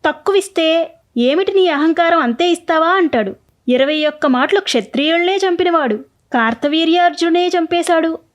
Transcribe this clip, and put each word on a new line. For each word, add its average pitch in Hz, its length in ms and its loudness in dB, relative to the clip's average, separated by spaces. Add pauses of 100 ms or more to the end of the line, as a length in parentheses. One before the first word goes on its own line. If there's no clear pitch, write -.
తక్కువిస్తే, 330 840 -2 (240)
"ఏమిటి 311 360 0
నీ 370 140 4
అహంకారం, 330 520 2
అంతే 277 320 0
ఇస్తావా?" 330 360 0
అంటాడు. 269 480 0 (320)
ఇరవై 277 380 0
ఒక్క 302 200 -4
మాటలు 285 340 2
క్షత్రియుల్నే 330 800 -2
చంపినవాడు 339 580 0 (380)
కార్తవీర్యార్జునే 330 1120 0
చంపేశాడు 330 720 0 (160)